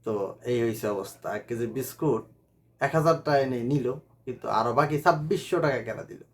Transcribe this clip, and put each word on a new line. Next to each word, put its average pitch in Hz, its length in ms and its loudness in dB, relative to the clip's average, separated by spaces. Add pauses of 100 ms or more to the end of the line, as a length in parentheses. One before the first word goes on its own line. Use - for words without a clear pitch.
তো 113 80 -2 (380)
এই 120 120 2
হয়েছে 113 320 -2
অবস্থা। 95 320 -8 (120)
এক - 100 -8
কেজি 117 180 -4 (100)
বিস্কুট 127 460 -2 (580)
এক 139 160 0
হাজার 156 200 4 (100)
টাকা 143 180 4
এনে 127 160 0 (120)
নিল, 131 140 2 (380)
কিন্তু 123 220 -8 (120)
আরো 117 200 2
বাকি 147 260 2
ছাব্বিশশো 170 600 2
টাকা 131 220 2
কেনা - 240 -8
দিল। 117 120 -16 (120)